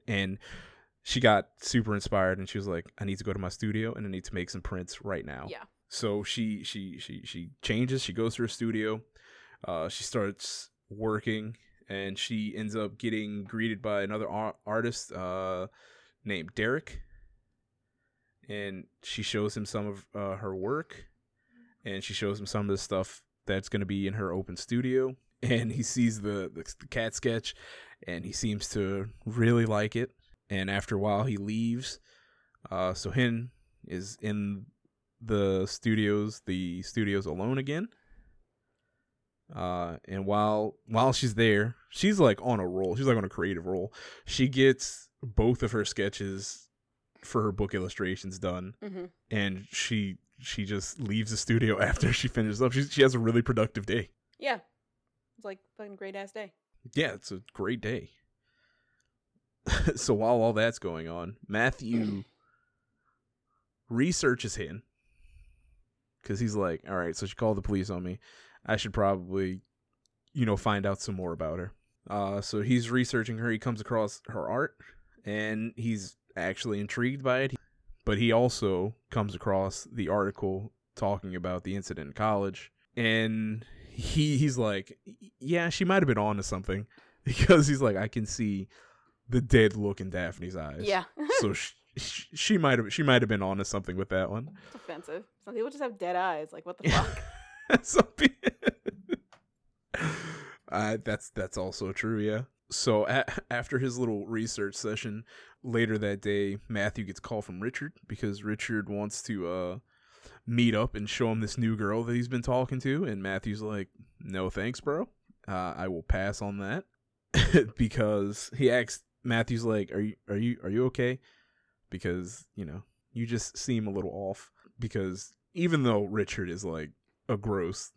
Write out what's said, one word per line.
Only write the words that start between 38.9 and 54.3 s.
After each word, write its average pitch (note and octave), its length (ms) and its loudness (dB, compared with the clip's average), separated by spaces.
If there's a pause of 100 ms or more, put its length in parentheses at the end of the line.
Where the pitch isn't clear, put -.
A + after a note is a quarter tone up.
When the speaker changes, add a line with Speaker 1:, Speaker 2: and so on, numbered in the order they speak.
Speaker 1:
Uh, F2 420 -4 (100)
and G2 200 -4
while, G#2+ 500 2 (100)
while A#2 260 4
she's B2 220 0
there, A2 420 4 (140)
she's, G3 300 2
like, A#2+ 220 8
on A2+ 180 2
a F2+ 60 0
roll. F#2 300 0
She's, C3+ 100 0
like, B2 100 6
on G2+ 80 0
a F#2+ 40 -4
creative F2+ 380 -2
roll. F#2 260 -2 (320)
She C3 240 2
gets C3 600 4 (140)
both A#2 400 4
of G#2+ 100 0
her G#2+ 120 2
sketches G2 840 -4 (560)
for A#2 180 0
her G#2+ 100 2
book G2+ 220 -2
illustrations F#2+ 640 -4
done, F#2 440 -4
Speaker 2:
Mm-hmm. F#3 220 -10 (260)
Speaker 1:
and G2+ 400 -2
she, G#2 460 -2 (220)
she - 260 -6
just G2 360 -6
leaves G#2+ 300 -2
the A2 60 -2
studio A2+ 440 4
<laughs> - 20 4
after - 300 4
she - 160 0
finishes G#2+ 340 0
up. B2 100 4
She, C3+ 120 2
she C#3+ 180 6
has C3 120 8
a B2 40 2
really A#2 240 4
productive A2+ 440 0
day. G2+ 240 -2 (280)